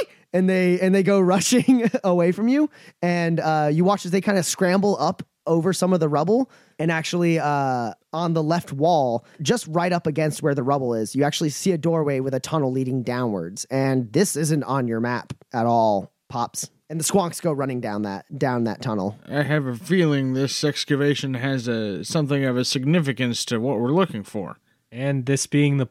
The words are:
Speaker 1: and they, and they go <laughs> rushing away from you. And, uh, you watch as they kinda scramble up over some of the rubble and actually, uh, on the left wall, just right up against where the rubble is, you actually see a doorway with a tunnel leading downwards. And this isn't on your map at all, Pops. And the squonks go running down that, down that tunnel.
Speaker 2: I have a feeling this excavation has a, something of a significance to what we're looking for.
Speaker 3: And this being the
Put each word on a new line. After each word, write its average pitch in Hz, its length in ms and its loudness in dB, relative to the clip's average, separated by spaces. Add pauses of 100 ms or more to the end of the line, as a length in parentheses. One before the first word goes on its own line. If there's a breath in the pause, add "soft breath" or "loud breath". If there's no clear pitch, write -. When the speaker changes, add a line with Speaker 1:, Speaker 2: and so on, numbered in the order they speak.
(320 soft breath)
Speaker 1:
and 185 160 2
they, 180 320 2
and 185 140 2
they 196 80 4
go 196 180 4
<laughs> 180 140 4
rushing 233 560 4 (140)
away 180 280 4
from 202 160 0
you. 294 220 2 (320 loud breath)
And, 170 380 0
uh, 156 300 2
you 156 140 2
watch 202 220 0
as 170 60 -6
they 190 100 2
kinda 196 200 2
scramble 190 560 2
up 160 240 -2 (240)
over 165 260 2
some 185 200 2
of 180 80 4
the 156 80 2
rubble 170 420 2 (280 soft breath)
and 160 120 0
actually, 165 480 0
uh, 135 540 0 (220)
on 170 180 -2
the 160 100 0
left 165 300 -2
wall, 139 540 2 (160 soft breath)
just 160 240 0
right 170 260 0
up 175 140 -2
against 156 360 -2
where 147 120 2
the 135 80 -2
rubble 131 320 0
is, 110 200 -4
you 139 100 2
actually 147 260 0
see 185 220 0
a 170 60 0
doorway 147 420 0
with 131 120 -4
a 131 80 -2
tunnel 139 320 -2
leading 131 300 -2
downwards. 107 680 -4
And 131 420 0
this 165 240 2
isn't 147 280 0
on 127 240 -2
your 113 120 -2
map 120 340 -4 (180)
at 117 140 0
all, 110 440 2 (200)
Pops. - 400 -6 (180)
And 156 100 -6
the 156 60 -4
squonks 185 360 0
go 165 120 -2
running 135 280 -4
down 104 220 -6
that, 101 340 -8
down 127 280 0
that 110 180 -4
tunnel. 104 340 -4 (120)
Speaker 2:
I 143 140 -2
have 143 240 -2
a 123 100 -6
feeling 143 560 0
this 131 320 -2
excavation 143 720 0
has 127 340 -4
a, 107 360 -4
something 143 400 0
of 127 120 0
a 127 80 0
significance 135 800 0
to 117 160 -2
what 123 180 -2
we're 123 140 0
looking 160 320 0
for. 90 340 -10 (320)
Speaker 3:
And 135 360 -2
this 135 200 0
being 143 300 2
the 131 140 0